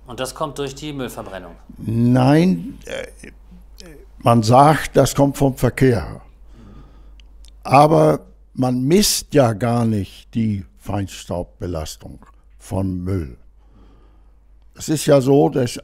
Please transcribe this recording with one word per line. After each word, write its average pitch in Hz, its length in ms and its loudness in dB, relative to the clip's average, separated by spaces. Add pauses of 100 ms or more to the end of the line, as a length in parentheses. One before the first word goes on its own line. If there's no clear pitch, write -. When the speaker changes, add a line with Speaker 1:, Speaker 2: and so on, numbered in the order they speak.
Speaker 1:
Und 120 140 -12
das 131 120 -8
kommt 151 260 -8
durch 139 180 -8
die 151 160 -14
Müllverbrennung? 104 640 -12 (220)
Speaker 2:
Nein, 135 1040 2
äh, - 460 -14 (880)
man 117 260 2
sagt, 135 520 4
das - 200 2
kommt 139 200 2
vom 135 200 0
Verkehr. 117 640 0 (1400)
Aber 151 560 4 (320)
man 127 300 -2
misst 180 520 0
ja 127 180 4
gar 117 320 -2
nicht 107 500 -6
die 107 300 -4 (140)
Feinstaubbelastung - 1500 -10 (340)
von 92 440 -6
Müll. 87 360 -6 (1400)
Es - 120 -14
ist 147 180 -4
ja 143 140 6
so, 139 280 2
dass 131 360 -4